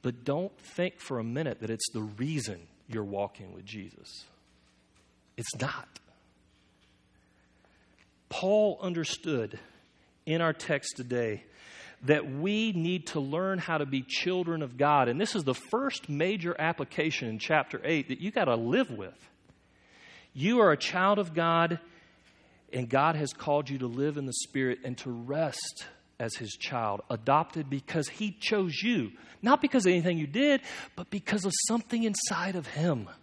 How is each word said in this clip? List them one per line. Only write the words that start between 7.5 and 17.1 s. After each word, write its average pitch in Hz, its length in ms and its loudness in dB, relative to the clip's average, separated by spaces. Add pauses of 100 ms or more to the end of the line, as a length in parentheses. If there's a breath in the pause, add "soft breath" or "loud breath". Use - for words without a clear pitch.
Paul 208 520 4
understood 156 800 -2 (680 loud breath)
in 160 160 2
our 160 120 4
text - 440 -2
today 120 480 -2 (580 loud breath)
that 135 280 4
we 208 420 0
need 175 360 0
to 156 120 -2
learn 175 380 -2
how 165 200 0
to 147 80 0
be 135 160 -2
children 170 600 -2
of 123 140 -8
God. 143 320 6
And 131 120 0
this - 140 0
is 170 80 0
the 131 120 2
first - 540 -2
major 170 480 0
application 151 720 0